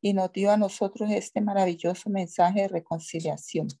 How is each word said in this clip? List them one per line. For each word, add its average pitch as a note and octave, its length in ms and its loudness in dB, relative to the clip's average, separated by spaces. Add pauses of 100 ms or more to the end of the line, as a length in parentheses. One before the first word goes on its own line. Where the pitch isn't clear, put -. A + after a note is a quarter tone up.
Y G3+ 140 2
nos F#3 180 0
dio G3 180 2
a G#3 60 8
nosotros G#3 540 0
este - 300 -2
maravilloso F#3+ 680 0
mensaje F#3+ 520 2
de G3 60 0
reconciliación. D#3+ 1000 -4 (120)